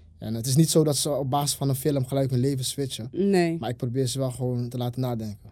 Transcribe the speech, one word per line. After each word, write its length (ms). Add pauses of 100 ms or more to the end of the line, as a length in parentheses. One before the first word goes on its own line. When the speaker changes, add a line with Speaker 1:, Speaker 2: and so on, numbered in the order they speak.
(180)
Speaker 1:
En 160
het 120
is 100
niet 140
zo 140
dat 120
ze 140
op 200
basis 260
van 120
een 60
film 320
gelijk 240
hun 100
leven 240
switchen. 480
Speaker 2:
Nee. 460
Speaker 1:
Maar 120
ik 60
probeer 300
ze 120
wel 120
gewoon 380
te 80
laten 240
nadenken. 520